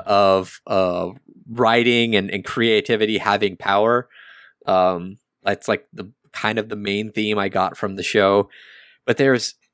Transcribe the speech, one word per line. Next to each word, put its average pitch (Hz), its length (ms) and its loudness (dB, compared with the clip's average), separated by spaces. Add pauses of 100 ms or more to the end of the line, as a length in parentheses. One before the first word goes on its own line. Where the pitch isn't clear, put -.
of, 98 600 2
uh, 90 440 -2 (400)
writing 117 640 2
and, 98 140 0
and 101 160 -8
creativity 110 720 0
having 101 400 0
power. 110 500 0 (560)
Um, 92 540 -2 (240)
that's, 101 260 -4
like, 104 240 -4
the 95 200 -16 (180)
kind 110 280 -4
of 110 100 -6
the 113 80 -10
main 104 340 -6
theme 107 280 -2
I 98 100 -2
got 92 280 -2
from 98 200 -6
the 95 60 -6
show. 98 460 2 (580)
But 123 100 2
there's, 135 380 2 (200)